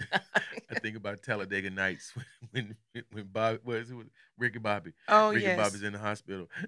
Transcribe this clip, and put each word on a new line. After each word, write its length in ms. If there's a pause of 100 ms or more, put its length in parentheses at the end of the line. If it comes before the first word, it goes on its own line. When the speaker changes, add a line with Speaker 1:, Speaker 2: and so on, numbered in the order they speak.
(100)
Speaker 1:
<laughs> 120 (180)
Speaker 2:
<laughs> 300
I 100
think 160
about 260
Talladega 460
Nights 460 (180)
<laughs> 200
when, 220 (180)
when, 200
when 140
Bob, 380
was 260
it 60 (420)
Ricky 220
Bobby? 320 (160)
Speaker 1:
Oh, 220
Speaker 2:
Ricky 140
Speaker 1:
yes. 140
Speaker 2:
Bobby's 240
in 100
the 60
hospital. 500 (200)